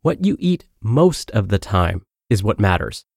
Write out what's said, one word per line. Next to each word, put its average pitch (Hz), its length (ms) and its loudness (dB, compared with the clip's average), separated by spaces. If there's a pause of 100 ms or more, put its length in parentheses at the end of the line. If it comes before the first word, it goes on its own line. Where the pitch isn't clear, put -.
What 170 240 -2
you 202 120 2
eat 175 300 -2 (140)
most 143 480 2
of 98 180 0
the 101 100 2
time 90 440 -2 (260)
is 101 140 0
what 104 180 -2
matters. 90 460 0 (100)